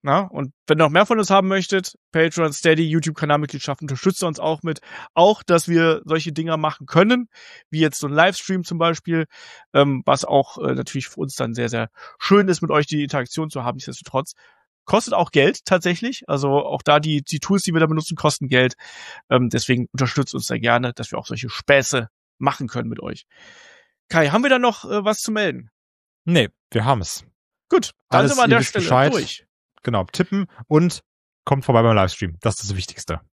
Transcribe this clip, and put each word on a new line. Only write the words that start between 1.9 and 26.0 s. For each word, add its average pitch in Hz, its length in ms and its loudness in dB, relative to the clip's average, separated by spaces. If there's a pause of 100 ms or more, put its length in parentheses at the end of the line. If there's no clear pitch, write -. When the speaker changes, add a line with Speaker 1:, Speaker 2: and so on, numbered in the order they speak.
Speaker 1:
Patreon, 160 420 0
Steady, 160 360 2
YouTube-Kanalmitgliedschaft, 147 920 -2
unterstützt 156 440 -2
uns 160 160 -6
auch 156 240 -4
mit. 160 160 -6 (340)
Auch, 196 300 4
dass 170 240 2
wir 165 360 2
solche 156 280 -4
Dinger 160 240 -4
machen 151 300 -6
können, 226 420 2 (420)
wie 156 80 -6
jetzt 156 220 0
so 147 80 -4
ein 139 40 -4
Livestream 180 520 0
zum 170 140 -8
Beispiel, 165 480 -2 (460)
ähm, 139 320 2
was 135 200 0
auch, - 340 -2
äh, 135 160 -2
natürlich 131 320 -8
für - 140 -14
uns 143 160 -8
dann 117 180 -4
sehr, 120 140 -4
sehr 113 220 -4 (280)
schön 196 300 4
ist, 175 140 0
mit 156 100 -2
euch 147 160 2
die 147 160 -4
Interaktion 151 460 -6
zu 131 120 -8
haben. 123 140 -6
Nichtsdestotrotz - 560 -8 (520)
kostet 220 300 0
auch 175 160 0
Geld 147 340 2
tatsächlich. 185 640 -2
Also 143 200 -2
auch 139 340 0
da 151 160 4
die, 151 240 -2
die 151 160 -8
Tools, 196 240 0
die 175 100 -4
wir 165 60 0
da 160 80 4
benutzen, 156 300 -4
kosten 143 320 -2
Geld. 127 260 2 (540)
Ähm, 123 200 4
deswegen 123 440 -2
unterstützt 135 420 -2
uns - 140 -6
da 120 100 -4
gerne, 120 340 0
dass - 200 -12
wir - 80 -8
auch - 60 -16
solche 113 240 -8
Späße 131 580 0 (340)
machen 139 260 -4
können 113 200 -8
mit 107 120 -10
euch. - 260 -12 (840)
Kai, 160 200 2
haben 208 140 2
wir 285 60 2
da 262 100 4
noch, 240 280 0
äh, 202 180 -4
was 214 160 0
zu - 100 -6
melden? 160 380 -4 (560)